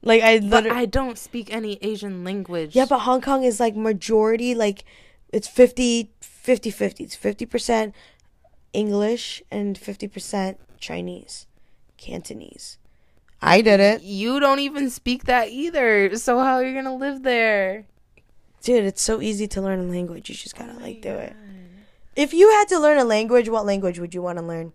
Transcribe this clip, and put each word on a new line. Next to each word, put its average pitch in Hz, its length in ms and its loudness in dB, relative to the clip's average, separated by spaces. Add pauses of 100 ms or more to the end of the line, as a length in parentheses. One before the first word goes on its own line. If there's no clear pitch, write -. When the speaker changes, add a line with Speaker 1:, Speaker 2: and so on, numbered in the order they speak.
Speaker 1:
Like, 226 200 6
I 226 180 6
Speaker 2:
But 214 240 2
Speaker 1:
liter- 226 100 -2
Speaker 2:
I 247 100 0
don't 247 320 -4
speak 208 360 -12
any 214 280 -8
Asian 202 420 -8
language. 180 540 -6
Speaker 1:
Yeah, 254 100 6
but 262 140 2
Hong 254 220 2
Kong 269 220 0
is, 233 160 0
like, 233 160 0
majority, 220 800 0
like, 208 300 -2 (480)
it's 220 160 -4
fifty, 240 640 4 (100)
fifty - 500 -2
fifty. 196 340 -6
It's - 120 -16
fifty 208 300 -6
percent 220 480 -2 (800)
English 214 760 -4
and 202 280 -6
fifty 202 300 -14
percent 190 500 -8 (200)
Chinese. - 680 -12 (500)
Cantonese. - 800 -16 (680)
I 175 180 6
did 214 200 6
it. 208 220 4
Speaker 2:
You 202 380 -4
don't 277 200 2
even 277 300 -4
speak 247 340 -6
that 240 260 2
either. 233 680 0
So 240 220 0
how 262 180 2
are 254 80 0
you 262 100 -6
gonna 269 220 -6
live 269 260 -6
there? 220 640 0 (800)
Speaker 1:
Dude, 233 220 4
it's 190 180 -2
so 220 180 -2
easy 208 280 -4
to 196 120 -6
learn 190 200 -2
a - 40 -6
language. 175 460 -8
You - 60 -14
just - 200 -16
gotta, - 160 -16
Speaker 2:
Oh 240 80 -20
Speaker 1:
like, - 160 -14
Speaker 2:
my - 40 -20
Speaker 1:
do - 100 -10
it. - 240 -10
Speaker 2:
God. - 20 -20 (800)
Speaker 1:
If 285 160 0
you 370 200 8
had 415 160 4
to 370 100 2
learn 302 200 4
a 262 60 4
language, 226 440 2
what 226 180 -2
language 196 320 -2
would 175 160 -10
you 180 80 -8
wanna 175 200 -6
learn? 165 320 -10